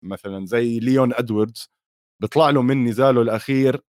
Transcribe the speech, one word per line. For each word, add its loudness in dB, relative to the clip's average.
مثلًا -12
زي -2
ليون 0
أدواردز -4
بيطلع 2
له 2
من 0
نزاله 2
الأخير 0